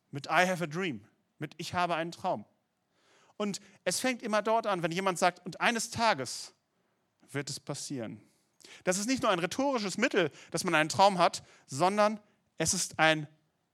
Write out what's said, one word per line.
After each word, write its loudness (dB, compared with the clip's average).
Mit -10
"I 4
have -2
a -4
dream", -6
mit -10
"Ich -10
habe 0
einen -4
Traum". -6
Und -4
es 0
fängt -2
immer 0
dort 0
an, -2
wenn 0
jemand -2
sagt, 2
"Und -10
eines 0
Tages -2
wird -6
es -10
passieren." -10
Das 0
ist -6
nicht -2
nur 4
ein 0
rhetorisches -2
Mittel, 2
dass -4
man 0
einen 2
Traum 4
hat, 2
sondern 2
es 0
ist -4
ein 4